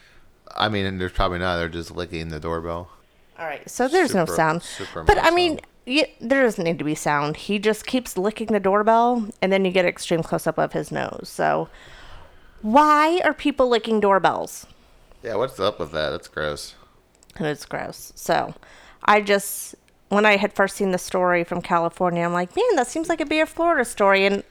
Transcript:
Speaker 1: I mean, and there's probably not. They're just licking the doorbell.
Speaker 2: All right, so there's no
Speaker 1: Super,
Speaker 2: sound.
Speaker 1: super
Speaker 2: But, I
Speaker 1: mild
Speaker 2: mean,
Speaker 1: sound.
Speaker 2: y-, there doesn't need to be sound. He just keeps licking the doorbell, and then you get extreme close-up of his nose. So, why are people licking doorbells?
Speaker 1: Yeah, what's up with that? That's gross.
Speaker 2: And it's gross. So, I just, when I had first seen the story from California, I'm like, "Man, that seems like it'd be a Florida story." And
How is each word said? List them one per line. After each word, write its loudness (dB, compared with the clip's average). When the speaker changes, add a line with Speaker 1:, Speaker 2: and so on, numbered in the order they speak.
Speaker 1:
I 2
mean, 0
and -4
there's -2
probably 0
not. 0
They're -2
just -8
licking -8
the -8
doorbell. -6
Speaker 2:
All -10
right, -10
so -2
there's 2
no 2
Speaker 1:
Super, -2
Speaker 2:
sound. 2
Speaker 1:
super -12
Speaker 2:
But, 4
I 0
Speaker 1:
mild 4
Speaker 2:
mean, 2
Speaker 1:
sound. -18
Speaker 2:
y-, 0
there 2
doesn't 0
need 0
to -6
be -2
sound. 0
He -4
just 0
keeps -4
licking -2
the 0
doorbell, 4
and 2
then 4
you 0
get 2
extreme -2
close-up -2
of 0
his -6
nose. -6
So, 0
why 4
are 2
people 0
licking 2
doorbells? 0
Speaker 1:
Yeah, -8
what's -2
up 0
with -6
that? -2
That's -8
gross. -6
Speaker 2:
And -4
it's -6
gross. -12
So, -2
I 6
just, -2
when 2
I 6
had -2
first 0
seen 0
the 0
story 0
from -6
California, 0
I'm -2
like, -4
"Man, 2
that 2
seems -4
like 0
it'd -2
be 0
a 2
Florida 0
story." 4
And 2